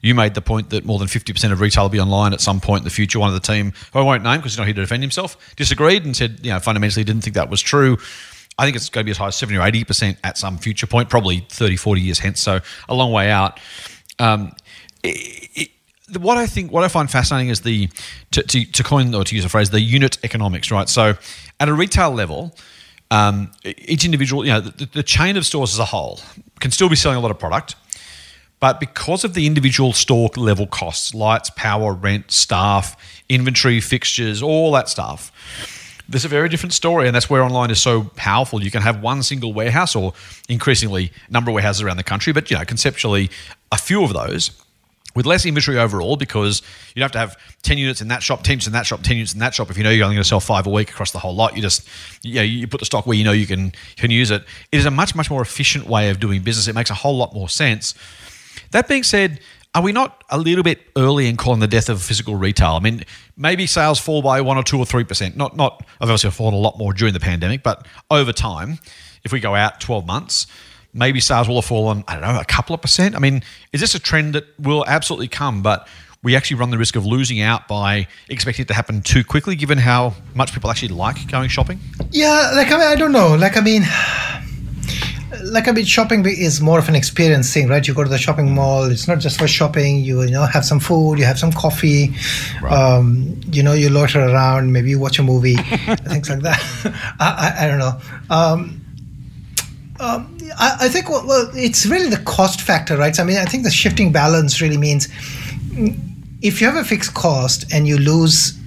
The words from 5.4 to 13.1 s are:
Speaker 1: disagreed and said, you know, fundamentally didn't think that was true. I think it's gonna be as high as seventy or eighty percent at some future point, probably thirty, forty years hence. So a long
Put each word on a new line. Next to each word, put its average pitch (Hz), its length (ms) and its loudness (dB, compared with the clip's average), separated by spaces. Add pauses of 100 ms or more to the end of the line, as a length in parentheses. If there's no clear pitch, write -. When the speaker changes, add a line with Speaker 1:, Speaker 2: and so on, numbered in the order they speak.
Speaker 1:
disagreed 156 480 2
and 135 120 -4
said, 113 260 -4
you 127 80 -6
know, 95 100 -2
fundamentally 104 440 0
didn't 107 180 -2
think 104 120 -6
that 80 160 -2
was 98 100 -2
true. 135 380 2 (600)
I 123 60 2
think 139 120 0
it's - 120 -8
gonna 110 160 -4
be 107 60 -4
as 101 80 -4
high 101 100 -4
as 101 80 -8
seventy 104 220 -4
or 87 80 2
eighty 113 180 0
percent 98 400 -2
at - 140 -6
some 92 200 -6
future - 280 -6
point, 120 220 0
probably 95 400 0
thirty, 101 280 0
forty 98 240 0
years 90 180 -2
hence. - 220 -4
So 92 200 0 (280)
a 120 60 -4
long 127 180 2